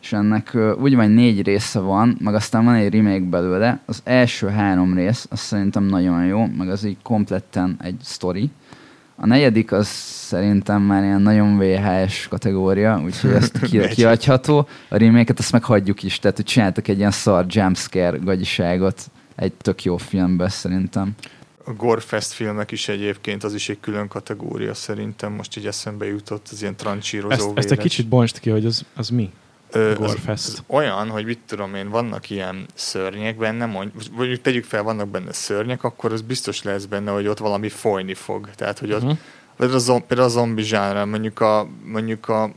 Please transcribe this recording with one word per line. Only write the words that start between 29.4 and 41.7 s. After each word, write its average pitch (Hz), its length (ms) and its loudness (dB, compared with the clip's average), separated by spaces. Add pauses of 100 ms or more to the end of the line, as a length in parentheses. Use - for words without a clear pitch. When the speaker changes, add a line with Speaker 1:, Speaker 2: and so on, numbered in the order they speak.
Speaker 2:
Ö, 110 200 2
az, 107 60 0
Speaker 3:
Gorefest. 107 500 -4
Speaker 2:
az 110 200 -12
olyan, 110 420 -2
hogy 107 160 -6
mit 117 200 -6
tudom 101 300 -8
én, 98 140 -8
vannak 107 400 -4
ilyen 95 440 -8
szörnyek 104 640 -8
benne, 113 280 -4
mondj-, 101 300 -6
vagy 107 200 -16
mondjuk 123 260 -4
tegyük 123 220 -2
fel, 107 200 -4
vannak 107 240 -4
benne 95 260 -8
szörnyek, 113 500 -6
akkor 117 300 -4
az 113 80 -6
biztos 117 420 -8
lesz 101 220 -6
benne, 101 260 -6
hogy 101 160 -2
ott 104 100 -2
valami 104 320 -2
folyni 95 440 -4
fog. 101 420 -10
Tehát, 104 240 -6
hogy 104 120 -6
ott 107 120 -2
Speaker 3:
Mhm. 131 80 0 (460)
Speaker 2:
például 127 220 2
a - 20 0
zom-, 120 260 2
például 123 220 4
a - 20 0
zombi 117 300 0
zsánra, 101 440 0
mondjuk 107 340 -6
a, 107 280 2 (240)